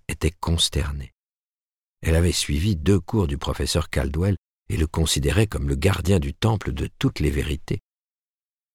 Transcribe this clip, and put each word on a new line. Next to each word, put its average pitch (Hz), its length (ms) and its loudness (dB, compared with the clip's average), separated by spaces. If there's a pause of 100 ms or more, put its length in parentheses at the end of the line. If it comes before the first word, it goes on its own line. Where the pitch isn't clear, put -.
était - 320 -2
consternée. 71 720 -2 (920)
Elle 80 140 4
avait 85 160 4
suivi 87 420 0
deux 85 240 2
cours 90 300 0
du 69 100 -4
professeur 73 500 -2
Caldwell 78 480 0 (320)
et - 80 -2
le 78 120 2
considérait 78 580 2
comme 67 220 -4
le 69 80 0
gardien 95 420 2
du 71 160 -2
temple - 380 0
de 69 160 -4 (100)
toutes - 220 -2
les 73 100 2
vérités. « 71 480 -4 (960)